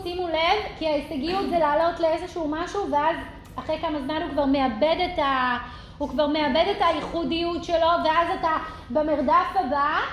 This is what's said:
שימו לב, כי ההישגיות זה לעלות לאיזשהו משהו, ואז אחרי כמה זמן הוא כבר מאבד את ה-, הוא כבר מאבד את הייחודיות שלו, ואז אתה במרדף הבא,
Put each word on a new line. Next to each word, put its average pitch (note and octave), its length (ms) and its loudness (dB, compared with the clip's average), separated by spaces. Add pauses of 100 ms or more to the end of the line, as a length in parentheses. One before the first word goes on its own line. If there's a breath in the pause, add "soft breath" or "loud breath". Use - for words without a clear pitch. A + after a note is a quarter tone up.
שימו F4 240 -4
לב, E4 320 2 (200)
כי D#4+ 80 -2
ההישגיות D#4+ 640 -2
זה E4+ 100 0
לעלות E4 400 2
לאיזשהו E4 500 -2
משהו, E4+ 420 -4
ואז D4+ 240 2 (400)
אחרי D#4 260 -4
כמה D4+ 180 -2
זמן D4+ 220 -4
הוא D#4+ 100 -4
כבר C#4+ 140 0
מאבד C4+ 500 2 (180)
את D#4+ 60 -2
ה-, C4 380 2 (400 loud breath)
הוא C#4+ 120 -4
כבר D4 180 2
מאבד D4+ 380 2 (120)
את - 40 0
הייחודיות E4+ 840 0
שלו, E4 240 2 (180)
ואז D#4+ 220 4 (120)
אתה E4+ 100 0 (400 loud breath)
במרדף D4+ 560 2 (100)
הבא, D4 400 2 (180)